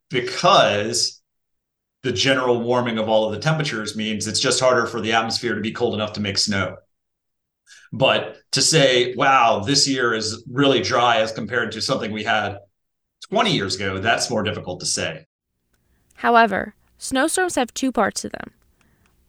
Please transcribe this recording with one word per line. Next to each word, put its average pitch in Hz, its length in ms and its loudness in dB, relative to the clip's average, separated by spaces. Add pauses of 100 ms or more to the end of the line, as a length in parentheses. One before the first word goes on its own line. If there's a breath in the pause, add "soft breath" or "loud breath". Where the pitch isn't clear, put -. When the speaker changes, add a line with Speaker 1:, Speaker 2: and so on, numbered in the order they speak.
Speaker 1:
because 120 1120 2 (840)
the 127 80 -2
general 127 500 2
warming 120 360 0
of 110 120 -2
all 110 160 4
of 104 80 -4
the 101 60 -8
temperatures 143 560 -2
means 107 320 -4
it's 107 120 -4
just 123 200 0
harder 123 260 4
for 110 160 -6
the 110 120 -2
atmosphere 113 420 -2
to 107 60 -6
be 110 100 -4
cold 110 240 -2
enough 104 180 -4
to 107 80 -6
make 101 160 -2
snow. 95 400 -2 (1120 loud breath)
But 113 460 0 (140)
to 135 100 0
say, 127 540 2
"Wow, 123 440 4
this 135 280 0
year 127 260 0
is 107 360 -6
really 127 320 4
dry 120 360 2
as 110 140 0
compared 113 420 -4
to 107 80 -8
something 113 300 -4
we 107 120 -6
had 104 360 -2 (720)
twenty 220 220 0
years 98 240 -2
ago," 95 240 -4
that's - 300 0
more 110 140 -2
difficult 101 380 -6
to - 40 -12
say. 95 400 -6 (880)
Speaker 2:
However, 226 600 2 (220)
snowstorms 330 580 0
have 254 180 -2
two 262 180 -2
parts 208 300 0
to - 80 -10
them, - 220 -12 (760)